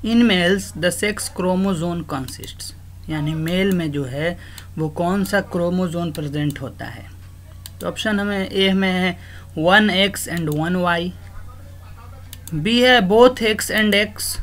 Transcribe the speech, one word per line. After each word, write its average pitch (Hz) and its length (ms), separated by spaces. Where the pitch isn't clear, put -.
"In 226 120
males 190 680
the 175 200
sex 208 120
chromosome 180 640
consists," - 720
यानी 156 240
मेल 180 380
में 165 200
जो 143 120
है 147 340
वो 156 100
कौन 175 360
सा 196 160
क्रोमोसोम 175 720
present 147 480
होता 120 240
है? - 260
तो 175 60
option 202 340
हमें 202 300
ए 190 220
में 190 200
है 180 260
one 196 320
X 190 380
and 170 200
one 156 280
Y, 175 360
B 208 260
है 247 200
both 220 420
X 220 280
and 214 240
X। 208 260